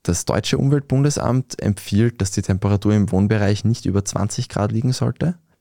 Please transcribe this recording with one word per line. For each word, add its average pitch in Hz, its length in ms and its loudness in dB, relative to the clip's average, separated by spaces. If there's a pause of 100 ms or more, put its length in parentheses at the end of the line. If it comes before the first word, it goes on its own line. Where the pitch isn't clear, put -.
das 87 200 -2
Deutsche - 340 0
Umweltbundesamt 135 1000 0
empfiehlt, 104 600 0
dass 98 100 0
die 101 120 -2
Temperatur 101 520 2
im 104 160 2
Wohnbereich 104 540 2
nicht 110 220 0
über 98 180 0
zwanzig - 440 -4
Grad 104 220 0
liegen 117 220 0
sollte. 127 440 -2 (240)